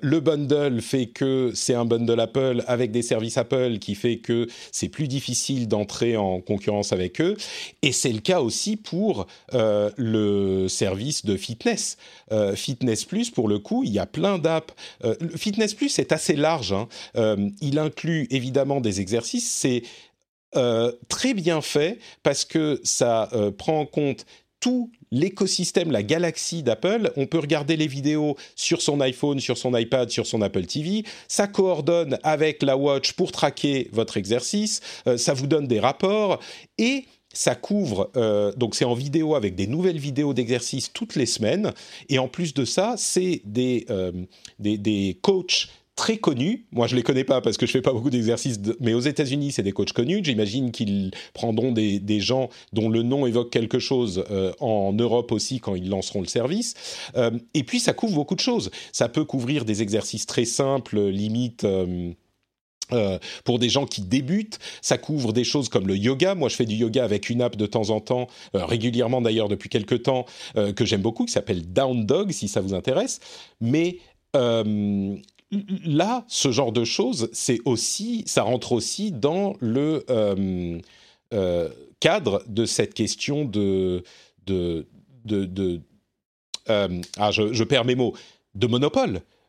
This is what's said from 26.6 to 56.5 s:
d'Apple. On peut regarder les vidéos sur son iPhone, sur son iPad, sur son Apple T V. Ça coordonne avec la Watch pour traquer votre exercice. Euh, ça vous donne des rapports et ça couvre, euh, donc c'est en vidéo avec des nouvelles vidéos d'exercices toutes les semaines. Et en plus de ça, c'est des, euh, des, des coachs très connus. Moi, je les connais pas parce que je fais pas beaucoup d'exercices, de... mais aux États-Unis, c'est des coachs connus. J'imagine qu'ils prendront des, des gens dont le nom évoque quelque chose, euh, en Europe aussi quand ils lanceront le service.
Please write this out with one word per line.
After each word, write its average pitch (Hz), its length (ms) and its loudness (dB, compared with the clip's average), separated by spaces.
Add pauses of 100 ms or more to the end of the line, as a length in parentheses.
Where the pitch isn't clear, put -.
d'Apple. 180 520 2
On 139 100 0
peut 165 120 0
regarder 147 380 0
les 156 100 0
vidéos 147 500 0 (200)
sur - 260 0
son 147 180 2
iPhone, 139 380 0
sur 123 180 -2
son 123 200 0
iPad, 117 340 0
sur 113 160 -2
son 117 160 0
Apple 98 220 0
T 147 180 -6
V. 208 220 -2 (240)
Ça 202 180 0
coordonne 170 800 2
avec 151 380 2
la 135 140 4
Watch 139 360 2
pour - 180 -2
traquer 143 640 0
votre 110 240 0
exercice. 127 640 0 (260)
Euh, 123 100 4
ça 143 180 0
vous 135 120 -2
donne 147 220 2
des 117 100 4
rapports 190 640 2 (380)
et 254 260 2 (280)
ça - 220 0
couvre, 131 600 0
euh, 104 360 2
donc 120 220 -2
c'est 143 120 2
en 120 80 2
vidéo 151 400 0
avec 104 200 0
des 95 120 0
nouvelles 160 320 0
vidéos 143 340 -2
d'exercices 123 600 -2
toutes - 220 -8
les 131 120 2
semaines. 139 460 0 (360)
Et 135 100 2
en 131 80 2
plus 165 280 -6
de 139 100 0
ça, 208 320 0
c'est 185 480 0
des, 120 460 0
euh, 92 200 0 (480)
des, 104 200 0
des 98 440 2
coachs 185 460 2 (300)
très 220 200 0
connus. 160 520 0
Moi, 120 160 2
je 120 80 0
les 123 80 4
connais 131 220 2
pas 135 160 4
parce 110 160 2
que 123 100 2
je - 60 -2
fais 131 100 2
pas 135 100 4
beaucoup 120 160 -2
d'exercices, 117 520 0
de... 107 180 -2
mais 113 160 2
aux 120 60 2
États-Unis, 143 500 0
c'est 117 140 -2
des 98 80 0
coachs 98 200 -2
connus. 160 300 0
J'imagine 120 480 0
qu'ils 101 400 -2 (240)
prendront 117 380 0
des, 107 260 2
des 101 220 0
gens 123 300 0 (220)
dont 107 160 2
le 113 140 2
nom 131 240 0
évoque 120 240 0
quelque 117 300 0
chose, 117 500 0
euh, 95 300 0
en 104 320 0
Europe 117 400 2
aussi 117 260 -2
quand 104 160 -4
ils 90 160 -4
lanceront 98 300 -2
le 85 80 -6
service. 160 460 -2 (420)